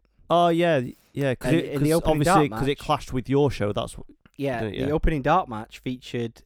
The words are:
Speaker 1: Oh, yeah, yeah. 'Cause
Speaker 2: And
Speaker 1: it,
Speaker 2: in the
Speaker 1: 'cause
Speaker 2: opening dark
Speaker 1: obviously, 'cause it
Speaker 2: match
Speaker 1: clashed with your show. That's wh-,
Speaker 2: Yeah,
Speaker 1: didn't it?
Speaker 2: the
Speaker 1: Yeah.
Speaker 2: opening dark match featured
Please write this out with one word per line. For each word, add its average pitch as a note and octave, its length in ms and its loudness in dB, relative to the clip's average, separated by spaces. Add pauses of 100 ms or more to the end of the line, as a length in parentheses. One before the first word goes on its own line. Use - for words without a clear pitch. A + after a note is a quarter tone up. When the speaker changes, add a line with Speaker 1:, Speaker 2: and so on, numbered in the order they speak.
(300)
Speaker 1:
Oh, F3 200 4
yeah, E3+ 320 2 (320)
yeah. C3+ 220 -2
'Cause B2+ 160 -2
Speaker 2:
And E3 100 4
Speaker 1:
it, - 120 -6
Speaker 2:
in C#3+ 100 -2
the D3 80 2
Speaker 1:
'cause E3 60 4
Speaker 2:
opening D#3 260 2
dark E3+ 140 4
Speaker 1:
obviously, C#3+ 120 4
'cause A2+ 180 -4
it C#3+ 120 -2
Speaker 2:
match - 60 -16
Speaker 1:
clashed - 280 -2
with B2 160 -4
your C#3 220 4
show. G#2 220 -2
That's - 200 -6
wh-, - 80 -16 (360)
Speaker 2:
Yeah, C3 240 -4
Speaker 1:
didn't G#2+ 140 -6
it? - 40 -6
Speaker 2:
the C3 80 -2
Speaker 1:
Yeah. D3 60 0
Speaker 2:
opening D#3 280 0
dark D3+ 280 0
match A2+ 300 -12
featured B2 680 -8